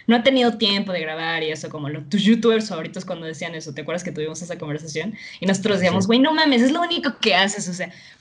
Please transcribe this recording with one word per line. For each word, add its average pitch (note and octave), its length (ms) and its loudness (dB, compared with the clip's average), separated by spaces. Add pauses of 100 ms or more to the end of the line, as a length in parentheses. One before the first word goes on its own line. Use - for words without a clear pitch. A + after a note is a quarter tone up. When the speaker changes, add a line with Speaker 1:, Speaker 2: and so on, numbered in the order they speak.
Speaker 1:
"No A3+ 80 6
he A#3+ 80 2
tenido B3 340 4
tiempo G3+ 360 0
de E3+ 80 -4
grabar", D#3+ 420 -4
y D#3 80 -2
eso, D#3 180 -8
como D3 200 -8
lo-, C#3+ 160 -8
tus F#3+ 180 0
youtubers A3 460 4
favoritos E3 360 -8
cuando E3 220 -10
decían E3 260 -10
eso. D#3+ 220 -10
¿Te D#3 60 -10
acuerdas E3 240 -6
que E3 80 -8
tuvimos D#3 280 -6
esa E3+ 160 -10
conversación? D#3+ 560 -6 (280)
Y F3 40 -4
nosotros G3 300 2
Speaker 2:
Sí, F3+ 60 0
Speaker 1:
decíamos, F#3 240 2
Speaker 2:
sí. - 20 2
Speaker 1:
"Güey, A3+ 120 6
no D#4 140 6
mames, D4+ 300 4
es C4 80 6
lo E4+ 100 2
único E4+ 380 -2
que G3 160 4
haces", G3 320 0
o F3+ 60 -6
sea. E3+ 180 -8 (300)